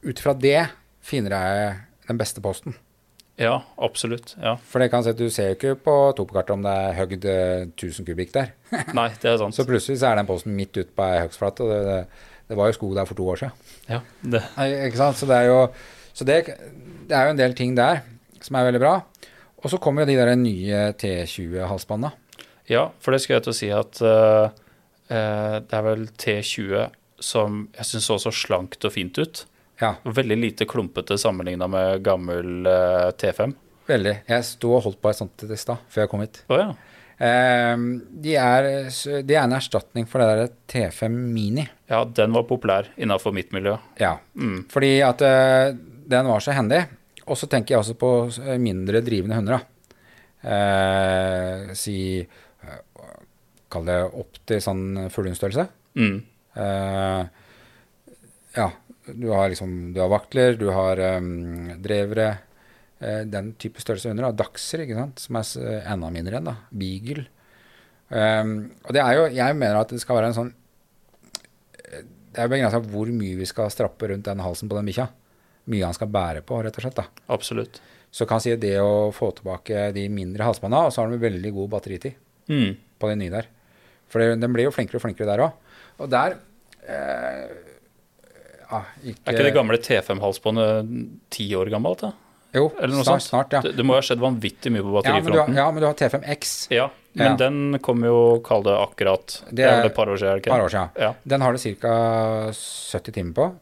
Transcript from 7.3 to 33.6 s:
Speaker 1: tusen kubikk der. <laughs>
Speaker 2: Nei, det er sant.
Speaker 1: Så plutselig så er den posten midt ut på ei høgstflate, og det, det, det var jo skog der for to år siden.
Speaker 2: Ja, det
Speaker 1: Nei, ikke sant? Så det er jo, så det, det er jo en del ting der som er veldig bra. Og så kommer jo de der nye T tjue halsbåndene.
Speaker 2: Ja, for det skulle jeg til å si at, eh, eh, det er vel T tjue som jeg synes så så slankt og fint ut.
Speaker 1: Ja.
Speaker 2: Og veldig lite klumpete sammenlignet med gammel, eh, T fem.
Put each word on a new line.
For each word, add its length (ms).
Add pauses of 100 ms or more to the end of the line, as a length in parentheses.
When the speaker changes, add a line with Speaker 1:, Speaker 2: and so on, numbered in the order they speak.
Speaker 1:
tusen 260
kubikk 300
der. 160 (200)
<laughs> 240
Speaker 2:
Nei, 140 (140)
det 80
er 80
sant. 180
Speaker 1:
Så 80
plutselig 380
så 80
er 100
den 80
posten 260
midt 220
ut 180
på 120
ei 160
høgstflate, 420
og 60
det, 160
det, 400 (240)
det 80
var 100
jo 80
skog 220
der 80
for 80
to 160
år 100
siden. 160 (320)
Speaker 2:
Ja, 140 (200)
det 200 (160)
Speaker 1:
Nei, 100 (220)
ikke 100
sant? 160
Så 140
det 80
er 100
jo, 100 (540)
så 160
det, 80 (720)
det 80
er 80
jo 80
en 80
del 160
ting 180
der 280 (420)
som 160
er 80
veldig 140
bra. 120 (680)
Og 80
så 80
kommer 240
jo 80
de 80
der 160
nye 560
T 160 (160)
tjue 420
halsbåndene. 460 (560)
Speaker 2:
Ja, 220 (100)
for 160
det 80
skulle 160
jeg 80
til 60
å 20
si 160
at, 320
eh, 640 (440)
eh, 540
det 160
er 80
vel 240
T 320
tjue 460 (280)
som 440 (100)
jeg 120
synes 200
så 160
så 120
slankt 520
og 80
fint 260
ut. 280 (320)
Speaker 1:
Ja. 160 (100)
Speaker 2:
Og 80
veldig 240
lite 320
klumpete 480
sammenlignet 540
med 340
gammel, 600
eh, 460
T 200
fem. 220 (340)